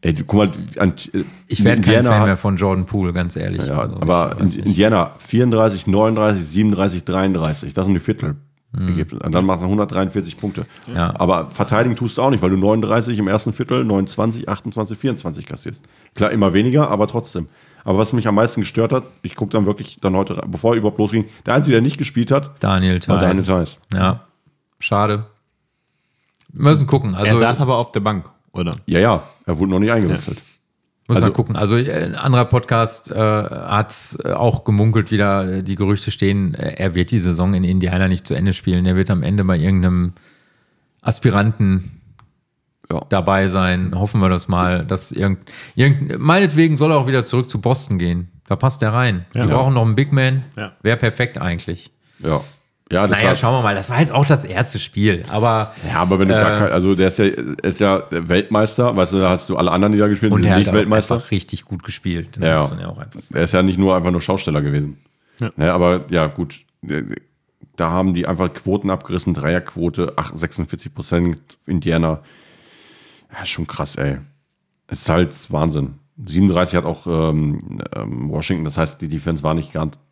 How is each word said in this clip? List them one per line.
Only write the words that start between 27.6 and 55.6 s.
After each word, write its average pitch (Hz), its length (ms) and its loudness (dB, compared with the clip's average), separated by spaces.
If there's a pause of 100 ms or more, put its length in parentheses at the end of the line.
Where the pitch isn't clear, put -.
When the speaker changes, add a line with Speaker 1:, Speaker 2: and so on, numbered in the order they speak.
Speaker 3:
aber 127 160 2
auf 120 160 -2
der 107 80 -2
Bank, 101 280 -2 (220)
oder? 87 240 -4 (100)
Speaker 1:
Ja, 85 140 2
ja, 101 240 4 (220)
er 85 120 -2
wurde 95 140 0
noch 92 80 2
nicht 107 120 2
eingewechselt. 101 500 -2 (680)
Speaker 2:
Muss 117 120 2
Speaker 1:
Also - 80 4
Speaker 2:
man 101 60 0
gucken. 113 220 -2
Also, 104 220 0
äh, 101 260 -2
ein - 120 -6
anderer 123 280 2
Podcast, 120 680 0
äh, - 40 -8
hat's, - 1120 -2
äh, - 80 -2
auch - 320 0
gemunkelt 107 440 2
wieder, 98 400 0
äh, 92 140 -4
die 98 120 -6
Gerüchte 101 360 -2
stehen, 98 440 -2
äh, 71 200 -6
er 92 200 -2
wird 90 160 0
die 117 80 2
Saison 90 340 0
in 92 100 0
Indiana 92 460 2
nicht 90 180 -2
zu - 60 -4
Ende 90 180 0
spielen. 90 340 0
Er 92 120 2
wird 95 120 0
am 90 140 0
Ende 98 220 0
bei 92 120 2
irgendeinem 90 540 2 (880)
Aspiranten 101 1000 0 (880)
Speaker 1:
Ja. 80 180 -4
Speaker 2:
dabei 95 380 2
sein. 92 500 0
Hoffen 101 220 0
wir 95 100 4
das 90 200 0
mal, 90 360 0
dass 92 280 -6
irgend-, 98 320 -2 (300)
irgend-, 139 440 2
meinetwegen 160 580 4
soll 151 140 2
er 156 60 4
auch 127 100 2
wieder 131 160 2
zurück 123 260 -2
zu 110 120 -4
Boston 120 380 0
gehen. 87 300 -2 (180)
Da 98 100 0
passt 131 240 0
er 110 120 2
rein. 113 400 0
Speaker 3:
Ja. 120 140 0
Speaker 2:
Wir - 80 2
brauchen 131 200 2
noch 113 100 2
einen 110 100 2
Big 143 160 0
Man. 131 320 2 (140)
Speaker 3:
Ja. 107 240 -10
Speaker 2:
Wär 113 160 2
perfekt 120 400 -2
eigentlich. 87 540 -6 (280)
Speaker 1:
Ja. 78 220 -2 (480)
Ja, 90 120 2
das 101 100 2
Speaker 2:
Naja, 101 160 2
Speaker 1:
war - 80 4
Speaker 2:
schauen 120 200 0
wir 123 80 0
mal. 104 120 0
Das 92 140 -6
war 127 100 -2
jetzt 160 140 2
auch 143 120 4
das 143 200 2
erste 98 340 -4
Spiel, 98 500 0
aber 110 440 0 (180)